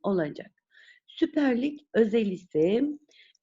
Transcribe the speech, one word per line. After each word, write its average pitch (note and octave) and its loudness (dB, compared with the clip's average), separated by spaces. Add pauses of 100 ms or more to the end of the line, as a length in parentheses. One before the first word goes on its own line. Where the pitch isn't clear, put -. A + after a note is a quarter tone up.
olacak? F3+ -4 (560)
Süper C#4 0
Lig D4 -4 (140)
özel A3 2
isim, G3+ -2 (440)